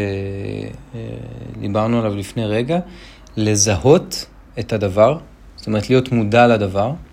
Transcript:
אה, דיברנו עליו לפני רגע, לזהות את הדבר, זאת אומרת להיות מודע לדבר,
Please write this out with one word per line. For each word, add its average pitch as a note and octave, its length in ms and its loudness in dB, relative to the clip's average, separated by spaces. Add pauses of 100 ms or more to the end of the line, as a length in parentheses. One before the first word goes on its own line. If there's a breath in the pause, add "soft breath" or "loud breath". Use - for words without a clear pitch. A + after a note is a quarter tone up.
(960)
אה, A#2 40 -12 (640)
דיברנו A2 380 0
עליו G#2+ 160 0
לפני G2+ 300 -6
רגע, A#2+ 340 -2 (580 loud breath)
לזהות G#2+ 880 2 (340)
את A#2 140 -6
הדבר, G#2+ 440 4 (380)
זאת - 120 -16
אומרת G#2+ 220 -2
להיות B2+ 220 2
מודע A#2 360 4
לדבר, G#2 440 0 (220)